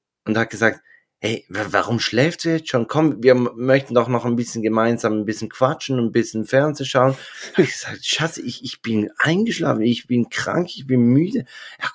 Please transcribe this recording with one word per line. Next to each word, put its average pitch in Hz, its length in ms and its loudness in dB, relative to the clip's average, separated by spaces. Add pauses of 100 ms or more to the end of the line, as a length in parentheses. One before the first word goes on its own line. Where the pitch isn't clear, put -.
(240)
und 107 140 0
hat 113 120 0
gesagt: 110 300 0 (380)
„Hey, 110 320 -4
wa-, 101 220 -4
warum 101 280 2
schläfst 139 440 0
du 165 60 -2
jetzt 160 180 -2
schon? 117 200 0
Komm, 143 340 0
wir 127 100 8
m-, 123 240 2
möchten 131 380 2
doch 117 140 4
noch 123 160 0
ein 120 120 0
bisschen 117 260 -4
gemeinsam 110 560 2
ein 107 80 -2
bisschen 107 240 -6
quatschen, 135 480 0
ein 117 140 0
bisschen 110 340 0
Fernsehen 143 400 0
schauen.“ 135 300 2 (380)
Hab - 40 -12
ich 156 140 2
gesagt: - 340 -10
„Schatz, - 320 -4
ich, - 260 -10
ich - 180 -12
bin 107 360 0
eingeschlafen, 170 640 2
ich 117 240 0
bin 123 240 0
krank, - 460 -2
ich 135 100 -16
bin 131 160 2
müde.“ 151 380 4 (420)
„Ja, - 120 -2